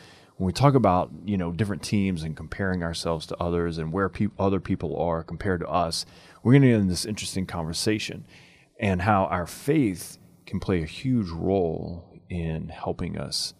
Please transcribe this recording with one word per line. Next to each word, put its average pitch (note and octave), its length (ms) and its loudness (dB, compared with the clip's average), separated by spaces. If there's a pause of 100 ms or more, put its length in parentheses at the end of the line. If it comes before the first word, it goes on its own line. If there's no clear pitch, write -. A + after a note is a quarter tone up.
(360)
when F#2 120 -2
we F2 60 2
talk C3+ 220 6
about, F2+ 360 4 (120)
you G2+ 140 0
know, F2 160 -2
different G2 280 -2
teams F#2+ 400 0
and D#2+ 140 -6
comparing F2+ 480 -4
ourselves E2 440 -4
to - 140 -8
others E2+ 360 -2
and D#2+ 160 -4
where G2 160 0
peop-, G#2 280 -2
other G2 220 2
people F2 420 -4
are E2 220 0
compared F2 380 -4
to - 80 -6
us, E2 360 -2 (380)
we're A2+ 100 6
gonna C#3 140 10
get A#2+ 80 8
into G2+ 140 4
this E2+ 160 -2
interesting G2+ 400 -4
conversation E2+ 800 -4 (560)
and F#2+ 220 2
how G2+ 240 4
our E2+ 200 -2
faith C3+ 680 0 (280)
can F#2 140 -6
play F2+ 240 0
a - 20 -4
huge A#2 440 -2
role E2 880 -2 (100)
in E2 380 -4
helping E2 500 -6
us D2 420 -6